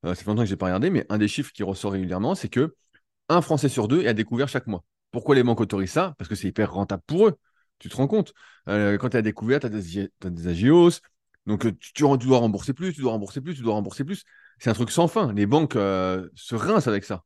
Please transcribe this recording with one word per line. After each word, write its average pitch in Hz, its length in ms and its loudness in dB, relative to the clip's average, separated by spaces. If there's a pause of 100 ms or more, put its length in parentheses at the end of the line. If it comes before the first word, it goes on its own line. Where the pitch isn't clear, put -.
Euh, 87 100 -4
ça - 80 -16
fait 104 60 -10
longtemps 107 140 0
que 110 40 -2
j'ai 95 80 -2
pas 92 120 -4
regardé, 98 220 0
mais 170 200 -2
un 107 80 -2
des 107 100 2
chiffres - 240 -6
qui - 120 -10
ressort 95 280 -4
régulièrement, 95 420 -2
c'est - 160 -8
que 147 260 0 (540)
un 175 120 4
Français 151 280 0
sur 110 180 -2
deux 147 140 2
est - 60 0
à 120 60 2
découvert 117 340 -2
chaque - 200 -4
mois. 98 160 -6 (280)
Pourquoi 139 240 2
les 127 80 6
banques 117 180 2
autorisent 98 300 -2
ça ? 170 260 -2
Parce - 120 -12
que 107 60 -4
c'est 101 120 -6
hyper 101 260 -2
rentable 98 320 -4
pour 185 220 4
eux. 165 100 0 (420)
Tu - 100 -16
te - 60 -16
rends 131 120 0
compte ? 202 260 -2 (340)
Euh, 104 300 2
quand 123 120 -2
t'es 120 100 2
à - 20 0
découvert, 110 380 0
t'as 127 100 -6
des, 98 500 -6
t'as 92 100 -10
des 85 180 -8
agios. 135 420 6 (560)
Donc, 107 200 -2
euh, 110 60 2
tu, - 220 -14
tu, 151 100 -2
tu 135 240 2
dois 131 120 6
rembourser 113 340 -2
plus, 175 200 -6
tu 143 80 -10
dois 123 100 0
rembourser 107 300 -8
plus, 160 140 -10
tu 135 60 -14
dois 113 120 0
rembourser 104 300 -6
plus. 180 200 -10 (360)
C'est - 100 -2
un 113 40 4
truc 113 180 -2
sans 170 160 4
fin. 160 260 0
Les 104 120 2
banques, 143 300 2
euh, 92 600 0
se - 200 -10
rincent 175 320 0
avec 101 180 -2
ça. 95 200 -8